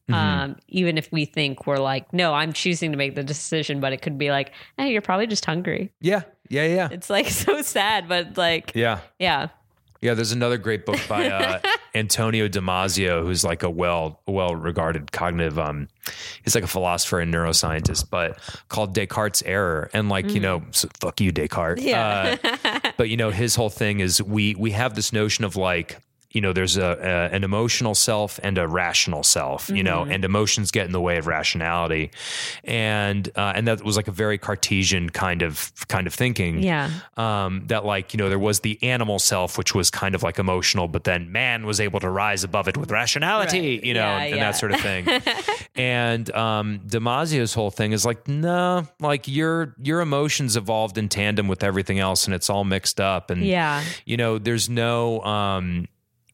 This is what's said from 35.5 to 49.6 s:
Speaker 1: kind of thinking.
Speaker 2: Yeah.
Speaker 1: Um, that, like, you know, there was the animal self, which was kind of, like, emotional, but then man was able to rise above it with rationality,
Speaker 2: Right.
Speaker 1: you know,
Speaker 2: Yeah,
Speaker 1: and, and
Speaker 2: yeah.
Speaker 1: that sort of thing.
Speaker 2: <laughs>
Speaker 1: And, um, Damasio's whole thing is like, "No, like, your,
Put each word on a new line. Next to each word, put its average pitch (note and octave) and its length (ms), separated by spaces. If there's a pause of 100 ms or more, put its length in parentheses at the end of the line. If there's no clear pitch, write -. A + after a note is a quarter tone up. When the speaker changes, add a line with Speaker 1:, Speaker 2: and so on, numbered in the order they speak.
Speaker 1:
kind F#2+ 180
of E2+ 80
thinking. G#2 480
Speaker 2:
Yeah. D#3+ 300 (240)
Speaker 1:
Um, G2 520
that, G#2+ 180
like, G2 280
you A2+ 40
know, G2+ 100
there G2 100
was G#2 220
the G#2+ 240
animal A2+ 360
self, F#2 380
which - 160
was F#2 160
kind F#2+ 260
of, E2+ 60
like, E2+ 160
emotional, F#2 520
but E2 160
then F2 260
man A#2 340
was G#2 140
able G2 220
to F#2 80
rise G2 340
above F#2+ 240
it F#2 100
with - 140
rationality, D#3 840
Speaker 2:
Right. G#2 80
Speaker 1:
you A#2+ 80
know, A2+ 80
Speaker 2:
Yeah, G2+ 160
Speaker 1:
and, - 160
and - 20
Speaker 2:
yeah. G#2+ 160
Speaker 1:
that G2+ 60
sort G#2 160
of - 80
thing. F#2 260
Speaker 2:
<laughs> B3+ 140 (540)
Speaker 1:
And, A#2+ 600
um, G#2+ 520
Damasio's A#2+ 680
whole G#2+ 180
thing G#2+ 200
is G#2+ 140
like, A#2 220
"No, F3 600 (120)
like, D3 280
your, D#3 540